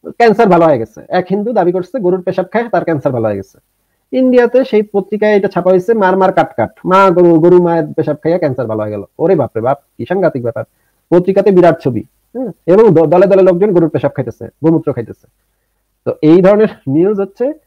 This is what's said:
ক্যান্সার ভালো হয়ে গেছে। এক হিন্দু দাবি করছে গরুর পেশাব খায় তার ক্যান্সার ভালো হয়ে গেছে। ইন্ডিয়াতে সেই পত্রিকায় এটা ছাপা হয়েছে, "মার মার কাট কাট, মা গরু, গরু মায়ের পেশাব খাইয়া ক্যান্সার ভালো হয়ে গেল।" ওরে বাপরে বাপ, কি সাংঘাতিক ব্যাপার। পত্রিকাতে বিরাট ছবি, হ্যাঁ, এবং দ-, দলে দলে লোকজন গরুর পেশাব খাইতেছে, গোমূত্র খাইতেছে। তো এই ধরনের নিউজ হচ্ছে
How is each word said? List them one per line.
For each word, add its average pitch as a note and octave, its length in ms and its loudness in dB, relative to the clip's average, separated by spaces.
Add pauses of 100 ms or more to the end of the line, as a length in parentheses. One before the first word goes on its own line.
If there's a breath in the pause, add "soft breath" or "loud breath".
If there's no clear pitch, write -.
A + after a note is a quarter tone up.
ক্যান্সার A3+ 420 0
ভালো E3+ 180 4
হয়ে C#3+ 140 2
গেছে। - 280 -12
এক F3+ 220 -4
হিন্দু G#3 240 -4
দাবি F3+ 180 0
করছে F#3 280 -6
গরুর F3+ 220 -2
পেশাব F3+ 320 -4
খায় A#3 160 -4
তার F3 140 -2
ক্যান্সার D3 280 -4
ভালো A2+ 160 -4
হয়ে G2+ 100 -4
গেছে। - 220 -16 (520)
ইন্ডিয়াতে B3+ 520 2
সেই A3 180 0
পত্রিকায় G#3+ 540 -2
এটা G3 120 0
ছাপা F#3 220 -2
হয়েছে, F#3 240 0
"মার F#3+ 240 0
মার F#3+ 160 0
কাট E3 240 -2
কাট, G#2+ 140 -4 (140)
মা F#3+ 240 4
গরু, E3+ 300 4
গরু F3+ 240 4
মায়ের E3 300 -2
পেশাব D3+ 220 -4
খাইয়া E3+ 220 -2
ক্যান্সার C3+ 300 -4
ভালো G#2+ 140 -4
হয়ে G#2+ 100 -6
গেল।" G2+ 120 -10 (160)
ওরে E3+ 160 2
বাপরে A2+ 260 -4
বাপ, B2+ 160 -2 (200)
কি A2+ 120 -10
সাংঘাতিক E3 340 -4
ব্যাপার। A#2 200 -8 (460)
পত্রিকাতে G3 420 2
বিরাট F3 320 2
ছবি, A#2+ 200 -4 (300)
হ্যাঁ, A#3+ 180 -8 (140)
এবং G#3 240 4
দ-, D#3+ 160 4
দলে F3+ 220 2
দলে F#3+ 140 2
লোকজন F#3 320 2
গরুর E3 160 2
পেশাব C#3+ 260 -4
খাইতেছে, A#2 320 -10 (160)
গোমূত্র D#3 300 0
খাইতেছে। A2+ 340 -12 (760)
তো B2 160 -4
এই E3 200 4
ধরনের G#3 260 4 (200)
নিউজ F#3 320 0
হচ্ছে A#3+ 340 -6 (140)